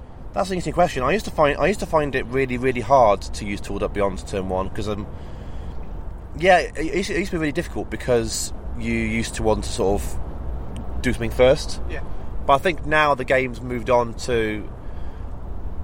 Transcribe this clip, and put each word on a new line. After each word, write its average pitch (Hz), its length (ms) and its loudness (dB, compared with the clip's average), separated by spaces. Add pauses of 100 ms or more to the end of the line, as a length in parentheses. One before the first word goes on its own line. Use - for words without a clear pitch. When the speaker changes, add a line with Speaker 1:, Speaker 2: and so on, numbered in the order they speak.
(320)
Speaker 1:
that's 196 160 -2
an 185 60 -4
interesting 165 180 -2
question. 160 300 2
I 135 100 2
used 208 140 0
to - 40 -6
find, 147 280 4
I 143 80 2
used 208 140 2
to - 60 -6
find 147 280 2
it 127 120 0
really, 123 300 0
really 123 240 0
hard 110 400 6
to - 240 -6
use 101 160 -4
tooled 98 220 -4
up 95 100 -2
beyond 98 340 -2
turn 95 220 -4
one, 92 220 0
'cause, 104 180 -4
um, 101 180 -4 (1300)
yeah, 180 200 8
it, 139 200 -2
it 156 160 -2
used 185 140 0
to, 185 80 -2
it - 20 0
used - 140 -2
to 185 40 -2
be 160 40 0
really 151 120 0
difficult 131 380 -4
because 113 640 0 (240)
you 117 160 -2
used 113 400 0
to - 80 -4
want 104 220 2
to - 60 -4
sort 98 300 2
of - 1000 -4
do 123 100 2
something 113 180 -2
first. - 600 4
Speaker 2:
Yeah. - 100 -4 (460)
Speaker 1:
But 143 80 6
I 135 40 4
think 156 280 0
now 151 280 4
the 127 120 -4
game's 131 340 2
moved 123 300 -4
on 120 240 4
to 107 520 0 (1160)